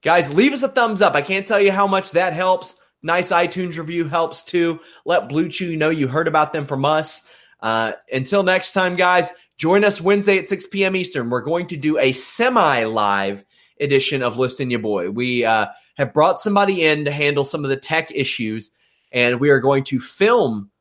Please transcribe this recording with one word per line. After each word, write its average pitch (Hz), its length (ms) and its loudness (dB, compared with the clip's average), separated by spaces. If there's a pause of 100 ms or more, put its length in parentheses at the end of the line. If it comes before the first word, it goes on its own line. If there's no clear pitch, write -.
Guys, 156 300 2
leave 247 200 4
us 262 100 -4
a 269 40 0
thumbs 226 340 0
up. 196 140 4
I 143 60 2
can't 196 260 -4
tell 214 120 2
you 196 120 4
how 196 160 2
much 190 240 -2
that 175 220 0
helps. 180 420 -2 (260)
Nice 175 300 -2
iTunes 175 460 -2
review 165 300 -4
helps 160 360 -4
too. 170 360 -2 (260)
Let 170 240 0
Blue 160 200 -2
Chew 170 260 -6
know 156 140 0
you 156 180 0
heard 156 200 0
about 151 260 0
them 151 120 -4
from 139 200 -4
us. 156 420 -2 (320)
Uh, 113 340 -2 (180)
until 131 320 0
next 185 300 0
time, 185 220 0
guys, 180 340 4 (280)
join 185 260 2
us 202 160 2
Wednesday 196 380 2
at 190 100 -4
six 190 200 -6
P 196 160 -2
M 190 120 0
Eastern. 151 340 -4
We're 123 120 -2
going 165 260 -4
to 170 100 -8
do 151 200 0
a 135 140 4
semi-live 113 1300 0 (360)
edition 139 440 0
of 117 140 -2
Listen 127 320 -2
Ya 120 80 -2
Boy. 101 320 -2
We, 120 360 -2
uh, 110 220 2 (300)
have 139 160 -2
brought 160 260 4
somebody 196 460 2
in 151 200 2
to 143 60 -2
handle 143 320 0
some 147 200 -6
of 135 80 -2
the 135 40 0
tech 160 360 -4
issues, 113 600 -4 (400)
and 123 280 2
we 143 100 2
are 139 100 6
going 135 260 2
to 131 120 -4
film 139 720 0 (120)